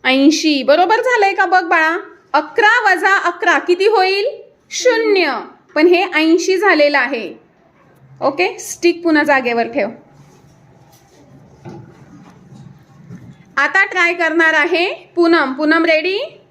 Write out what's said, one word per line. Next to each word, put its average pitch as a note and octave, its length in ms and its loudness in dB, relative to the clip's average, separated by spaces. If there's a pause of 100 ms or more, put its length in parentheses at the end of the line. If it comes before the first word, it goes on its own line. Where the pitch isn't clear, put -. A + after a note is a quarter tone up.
(100)
ऐंशी. C#4 520 2
बरोबर F4 380 2
झालंय A4+ 340 0
का F#4+ 120 0
बघ F#4 180 0
बाळा? E4 320 0 (360)
अकरा G#4 600 2
वजा F#4+ 260 0
अकरा F4 400 -2
किती F4+ 280 0
होईल? G4+ 420 0 (420)
शून्य. G4+ 720 0 (340)
पण D#4 120 4
हे F4 180 4 (100)
ऐंशी E4+ 420 2
झालेलं D4+ 420 2
आहे. B3 360 -4 (880)
ओके, C#4+ 380 -4
स्टिक E4+ 460 -4
पुन्हा D#4 180 2
जागेवर A#3+ 460 -2
ठेव. A3+ 200 -4 (3750)
आता F#4+ 280 0
ट्राय F4+ 300 -2
करणार D#4+ 400 0
आहे E4+ 400 0 (220)
पूनम. E4 360 2
पूनम D#4 320 0
रेडी? F4+ 560 -2 (100)